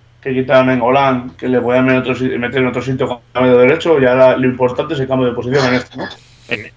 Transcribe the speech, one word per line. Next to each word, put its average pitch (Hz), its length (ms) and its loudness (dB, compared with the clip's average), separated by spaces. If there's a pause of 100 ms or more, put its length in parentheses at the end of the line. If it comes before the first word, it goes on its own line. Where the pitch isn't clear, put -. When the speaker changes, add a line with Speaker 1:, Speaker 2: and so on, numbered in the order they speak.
(220)
Speaker 1:
que 135 120 -4
quitaron 131 380 2
en 127 80 0
Golán, 127 580 0
que 127 100 -8
le 127 140 0
podían 127 240 0
meter 131 160 2
otro 127 140 -4
si-, 127 220 -4
meter 123 240 -2
en 127 60 0
otro 120 140 -6
sitio 131 260 -4
con 123 120 -8 (160)
el 127 80 0
medio 127 160 4
derecho, 156 420 2
y 127 40 4
ahora 127 300 4
lo 127 120 0
importante 127 480 -2
es 135 40 -4
el 131 80 -4
cambio 131 200 -2
de 113 80 -4
posición 123 320 -2
en 123 80 0
esto, 123 220 -8
¿no? 156 80 -10 (440)
Speaker 2:
En, 104 280 -10